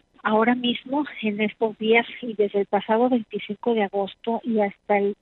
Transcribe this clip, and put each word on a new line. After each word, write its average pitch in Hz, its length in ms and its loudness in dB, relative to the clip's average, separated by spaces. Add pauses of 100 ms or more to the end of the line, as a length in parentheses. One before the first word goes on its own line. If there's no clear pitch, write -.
(220)
ahora 226 320 4
mismo, 254 500 -2 (180)
en 208 180 -2
estos 214 380 -2
días 226 280 2 (160)
y 240 120 -8
desde 202 260 0
el 196 60 -2
pasado 220 420 2
veinticinco 226 680 -2
de 214 100 0
agosto 202 580 -4
y 220 180 0
hasta 202 380 0
el 202 240 0